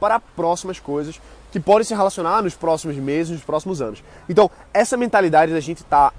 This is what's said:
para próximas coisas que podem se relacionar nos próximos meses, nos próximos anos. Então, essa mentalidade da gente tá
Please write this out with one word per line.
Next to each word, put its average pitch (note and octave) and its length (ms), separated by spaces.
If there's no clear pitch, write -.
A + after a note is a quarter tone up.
para A3 180
próximas F3 640
coisas D3 400
que F3+ 80
podem G#3 240
se A3+ 100
relacionar G3 480
nos F#3+ 120
próximos D#3+ 420
meses, D3+ 360
nos D3+ 120
próximos D#3 360
anos. A2 220
Então, F3+ 220
essa A#3 220
mentalidade E3+ 560
da E3 80
gente D#3+ 240
tá C#3+ 340